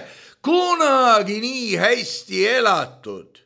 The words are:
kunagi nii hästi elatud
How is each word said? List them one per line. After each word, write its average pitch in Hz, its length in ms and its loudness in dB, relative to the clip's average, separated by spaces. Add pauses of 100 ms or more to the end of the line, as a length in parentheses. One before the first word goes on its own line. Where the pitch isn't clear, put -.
(380)
kunagi 269 1040 2
nii 240 400 -4
hästi 202 640 -2
elatud 156 1000 -2